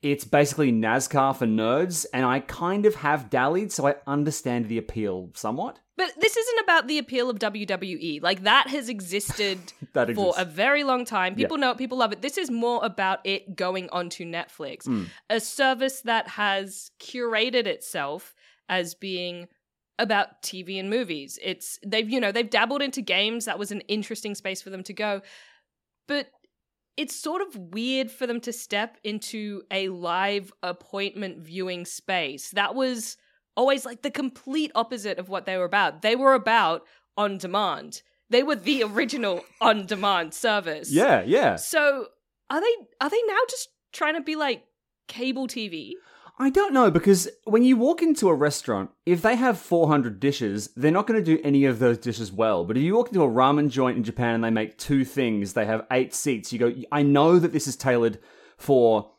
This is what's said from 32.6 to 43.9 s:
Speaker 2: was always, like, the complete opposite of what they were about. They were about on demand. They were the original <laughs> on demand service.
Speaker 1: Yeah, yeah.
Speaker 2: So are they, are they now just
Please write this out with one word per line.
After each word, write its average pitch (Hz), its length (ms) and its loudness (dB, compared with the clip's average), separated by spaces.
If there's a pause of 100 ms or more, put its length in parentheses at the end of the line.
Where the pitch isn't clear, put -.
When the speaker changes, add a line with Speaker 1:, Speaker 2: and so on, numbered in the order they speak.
Speaker 2:
was 254 420 -4 (400)
always, 269 280 2
like, 240 180 -14
the 285 80 -4
complete 277 640 -6
opposite 220 440 -2
of 185 100 -12
what 190 180 -6
they 190 100 -4
were 180 80 0
about. 175 380 0
They 220 140 4
were 269 180 6
about 175 500 2 (320)
on 202 220 -2
demand. 185 640 -4 (280)
They 247 120 6
were 285 140 0
the 247 280 0
original 214 580 -2 (100)
<laughs> - 80 -12
on 214 260 2
demand 185 480 -2
service. 165 580 -2
Speaker 1:
Yeah, 160 300 6
yeah. 131 340 2
Speaker 2:
So 285 500 0 (440)
are 294 100 -2
they, 466 140 2 (260)
are 285 100 0
they 466 160 0
now 415 120 0 (100)
just - 200 -10 (240)